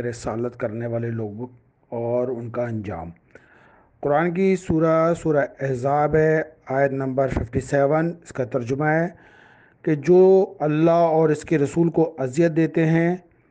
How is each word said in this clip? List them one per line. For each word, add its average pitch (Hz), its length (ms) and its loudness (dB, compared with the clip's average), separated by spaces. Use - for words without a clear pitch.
रिसालत 120 520 -6
करने 117 320 -8
वाले 117 240 -4
लोग 113 380 -8
और 123 400 -2
उनका 120 340 -6
अंजाम। 95 480 -8
कुरान 156 300 0
की 190 240 2
सूरा, 165 580 2
सूरा 151 280 0
अहज़ाब 139 760 -2
है, 156 400 2
आयत 139 240 2
नंबर 135 360 -2
फिफ्टी - 320 -4
सेवन, 147 500 0
इसका - 220 -8
तर्जुमा 135 420 -4
है 160 180 2
कि 156 180 0
जो 180 180 6
अल्लाह 165 520 2
और 160 180 4
इसके 151 260 -2
रसूल 165 320 0
को 160 140 2
अजियत 147 340 0
देते 160 320 0
हैं, 170 360 0